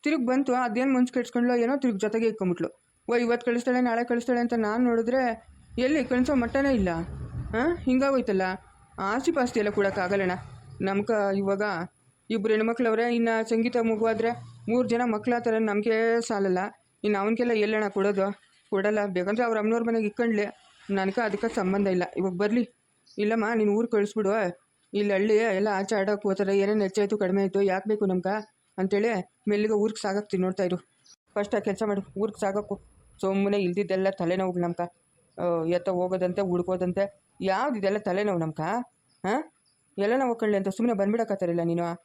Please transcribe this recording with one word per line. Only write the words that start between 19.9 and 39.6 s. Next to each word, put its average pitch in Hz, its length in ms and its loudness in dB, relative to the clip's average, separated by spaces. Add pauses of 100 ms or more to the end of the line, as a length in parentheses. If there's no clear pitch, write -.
ಇಕ್ಕೊಂಡ್ಲಿ, 208 380 0 (460)
ನನ್ಕ 196 280 0
ಅದಕ್ಕೆ 226 360 -2
ಸಂಬಂಧ 202 320 2
ಇಲ್ಲ. 185 160 2 (140)
ಇವಾಗ 185 140 -2
ಬರ್ಲಿ. 208 380 0 (480)
ಇಲ್ಲಮ್ಮ, 214 280 0 (100)
ನೀನ್ 214 140 2
ಊರ್ 220 180 2
ಕಳಿಸ್ಬಿಡು. 208 760 0 (300)
ಇಲ್ಲಿ 202 200 0
ಹಳ್ಳಿ 208 240 4
ಎಲ್ಲ 214 360 2
ಆಚೆ 196 220 -2
ಆಡೋಕೆ 202 320 0
ಹೋಗ್ತಾರೆ, 196 320 2
ಏನೇನ್ 208 220 2
ಹೆಚ್ಚಾಯ್ತು 202 360 0
ಕಡಿಮೆ 196 240 2
ಆಯ್ತು 196 200 2
ಯಾಕ್ 196 260 0
ಬೇಕು 214 180 0
ನಮ್ಕ 185 220 0 (500)
ಅಂತೇಳಿ 202 320 0 (400)
ಮೆಲ್ಲಿಗೆ 214 240 2
ಊರ್ಗ್ 214 240 0
ಸಾಗಾಕ್ತೀನಿ, 202 460 -2
ನೋಡ್ತಾ 185 200 -2
ಇರು. 180 140 -2 (580)
ಫಸ್ಟ್ 208 200 -2
ಆ 208 40 2
ಕೆಲ್ಸ 202 240 -4
ಮಾಡು, 202 180 -2 (160)
ಊರ್ಗ್ 214 200 -4
ಸಾಗಾಕು. 202 440 -4 (400)
ಸುಮ್ಮನೆ 196 360 0
ಇಲ್ದಿದ್ದೆಲ್ಲ 190 520 0
ತಲೆನೋವು 185 500 -2
ನಮ್ಕ. 175 220 -2 (580)
ಆ, 170 260 0
ಎತ್ತ 175 240 0
ಹೋಗೋದಂತೆ, 180 520 -2
ಹುಡ್ಕೋದಂತೆ, 180 800 -2 (200)
ಯಾವ್ದಿದೆಲ್ಲ 202 560 0
ತಲೆನೋವು 202 420 -2
ನಮ್ಕ? 160 220 -4
ಹಾ? 226 920 -6 (440)